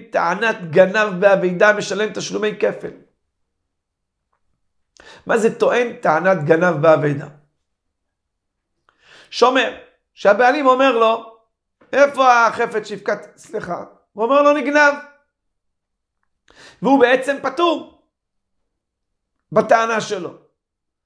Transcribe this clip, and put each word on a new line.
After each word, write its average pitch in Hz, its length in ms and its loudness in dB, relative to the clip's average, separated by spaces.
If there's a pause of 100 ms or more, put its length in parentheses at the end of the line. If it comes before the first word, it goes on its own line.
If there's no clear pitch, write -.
טענת 180 600 -4
גנב 190 500 2
באבדה 190 520 2
משלם 202 400 -4
תשלומי 202 460 -6
כפל." - 320 -6 (2250)
מה 185 120 0
זה 226 200 0
טוען 226 380 0
טענת 165 480 0
גנב 165 320 2
באבדה? 147 500 0 (2000)
שומר, 240 460 0 (380)
שהבעלים 247 520 2
אומר 254 320 2
לו, 226 380 -2 (560)
"איפה 254 540 2
החפץ 214 420 -4
שהפקעת?" 208 480 -8
סליחה, - 480 -12 (280)
הוא 208 120 -6
אומר 277 180 2
לו, 285 100 4
"נגנב." 285 420 2 (1900)
והוא 262 180 4
בעצם 262 420 2
פטור 311 600 -4 (1500)
בטענה 226 480 0
שלו. 175 340 -10 (720)